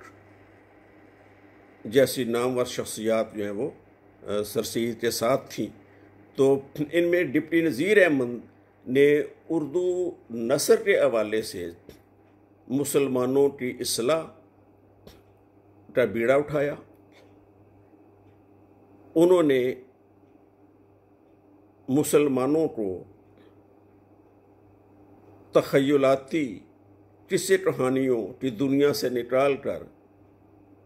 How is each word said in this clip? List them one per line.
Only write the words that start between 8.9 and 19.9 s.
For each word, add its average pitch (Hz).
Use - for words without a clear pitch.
उर्दू 175
नसर 143
के 196
हवाले 110
से 87
मुसलमानों 139
की 131
इस्लाह 123
का 123
बीड़ा 117
उठाया। 147
उन्होंने 156